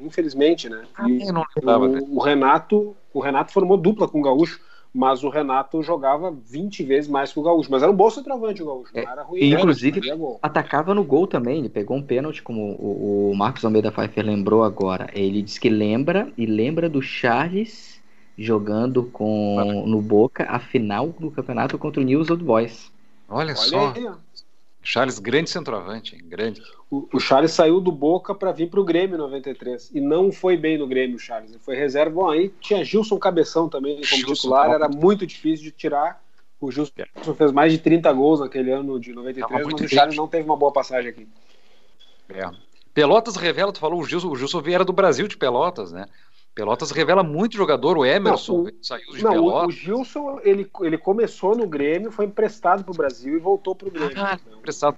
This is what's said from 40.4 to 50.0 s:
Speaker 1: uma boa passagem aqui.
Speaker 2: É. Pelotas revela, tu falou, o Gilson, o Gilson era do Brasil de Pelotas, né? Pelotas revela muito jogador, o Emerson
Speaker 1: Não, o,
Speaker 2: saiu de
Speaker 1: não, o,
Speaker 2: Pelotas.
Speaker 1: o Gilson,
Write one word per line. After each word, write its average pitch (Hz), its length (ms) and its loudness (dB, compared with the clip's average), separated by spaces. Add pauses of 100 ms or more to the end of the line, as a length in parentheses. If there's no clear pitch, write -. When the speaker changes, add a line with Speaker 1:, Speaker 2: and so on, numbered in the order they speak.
Speaker 1:
uma 151 140 0
boa 143 160 4
passagem 127 380 -2
aqui. 110 140 -20 (1040)
Speaker 2:
É. 95 200 -8 (440)
Pelotas 160 420 4
revela, 175 360 -2
tu 190 80 -16
falou, 165 220 -2
o 151 40 -6
Gilson, 170 240 -4
o 143 60 -4
Gilson 139 320 -6
era 180 180 2
do 185 80 -4
Brasil 185 340 2
de - 100 -12
Pelotas, 127 540 -2
né? 90 140 -14 (500)
Pelotas 120 360 -4
revela 160 320 2
muito 175 340 -2
jogador, 156 400 2
o 135 80 4
Emerson 185 520 2
Speaker 1:
Não, 170 80 2
o, 214 140 -10
Speaker 2:
saiu - 320 -10
de 135 120 -6
Speaker 1:
não, 220 80 4
o, - 20 4
Speaker 2:
Pelotas. 170 360 2
Speaker 1:
o - 20 -4
Gilson, 247 720 -6